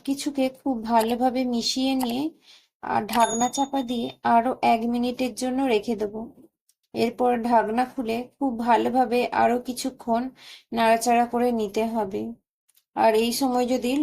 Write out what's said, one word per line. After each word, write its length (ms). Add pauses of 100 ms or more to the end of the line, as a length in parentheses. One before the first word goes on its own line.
কিছুকে 380 (140)
খুব 160 (160)
ভালোভাবে 500 (120)
মিশিয়ে 400 (100)
নিয়ে 200 (600)
আর 180 (120)
ঢাকনা 420
চাপা 340
দিয়ে 180 (280)
আরও 160 (220)
এক 80 (120)
মিনিটের 480
জন্য 180 (140)
রেখে 280
দেবো। 200 (720)
এরপর 380 (180)
ঢাকনা 420
খুলে 260 (200)
খুব 140 (160)
ভালোভাবে 520 (220)
আরও 160 (100)
কিছুক্ষণ 540 (560)
নাড়াচাড়া 560
করে 140 (120)
নিতে 240 (120)
হবে। 260 (760)
আর 160 (120)
এই 160
সময় 340
যদি 180 (120)